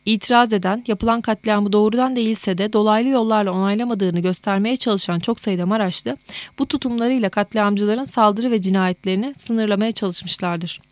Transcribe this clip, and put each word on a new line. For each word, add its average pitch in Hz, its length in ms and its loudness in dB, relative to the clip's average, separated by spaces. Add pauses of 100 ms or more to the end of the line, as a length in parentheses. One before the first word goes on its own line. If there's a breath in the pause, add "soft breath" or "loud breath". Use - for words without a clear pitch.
İtiraz 226 460 2
eden, 202 340 0
yapılan 226 340 0
katliamı 208 520 0
doğrudan 233 440 2
değilse 220 420 0
de 196 140 -2
dolaylı 214 360 4
yollarla 220 440 2
onaylamadığını 196 680 0
göstermeye 196 560 0
çalışan 190 440 0
çok 226 200 -2
sayıda 180 260 -2
Maraşlı, 214 500 -2 (420 loud breath)
bu 277 80 0
tutumlarıyla 240 600 0
katliamcıların 208 760 0
saldırı 226 460 2
ve 220 120 2
cinayetlerini 190 760 0
sınırlamaya 220 560 0
çalışmışlardır. 175 880 -4 (120)